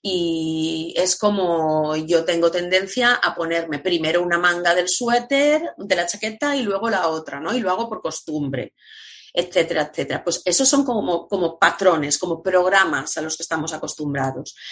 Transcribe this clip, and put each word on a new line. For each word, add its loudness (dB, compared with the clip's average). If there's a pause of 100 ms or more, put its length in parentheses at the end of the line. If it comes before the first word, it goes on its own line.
Y -2
es 2
como 0
yo 2
tengo 2
tendencia 0
a 0
ponerme -2
primero 0
una 2
manga 2
del 0
suéter, 2 (160)
de -2
la 0
chaqueta, -4
y -2
luego -2
la 0
otra, -6
¿no? -4
Y 0
lo -2
hago 0
por -8
costumbre, -6 (580)
etcétera, 0
etcétera. -4
Pues -2
esos 2
son 4
como, -2
como -2
patrones, 2
como -4
programas 2
a -4
los -6
que -8
estamos -4
acostumbrados. -6 (160)